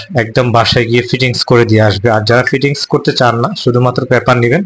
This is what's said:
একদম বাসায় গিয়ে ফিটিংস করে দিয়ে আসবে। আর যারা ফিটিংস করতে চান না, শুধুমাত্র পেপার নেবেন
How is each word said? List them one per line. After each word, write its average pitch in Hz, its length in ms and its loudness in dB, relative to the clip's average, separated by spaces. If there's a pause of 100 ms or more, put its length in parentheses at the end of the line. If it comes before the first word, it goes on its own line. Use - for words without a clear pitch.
(220)
একদম 113 240 -2 (100)
বাসায় 117 340 2
গিয়ে 120 200 0
ফিটিংস 127 300 -2 (120)
করে 120 180 6
দিয়ে 110 200 4
আসবে। 104 260 -2
আর 110 140 0
যারা 123 220 4
ফিটিংস 139 300 -2 (100)
করতে 147 280 0
চান 117 140 2 (100)
না, 165 60 -2 (140)
শুধুমাত্র 123 380 0 (100)
পেপার 123 320 2
নেবেন 131 220 0